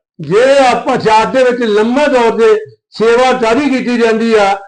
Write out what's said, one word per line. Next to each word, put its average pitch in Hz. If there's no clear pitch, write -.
ਜੇ 233
ਆਪਾਂ 254
ਸਿਆਸਤ 220
ਦੇ 254
ਵਿੱਚ 247
ਲੰਮੇ 233
ਤੌਰ 233
ਤੇ 220
ਸੇਵਾ 240
ਜਾਰੀ 247
ਕੀਤੀ 240
ਜਾਂਦੀ 226
ਆ, 196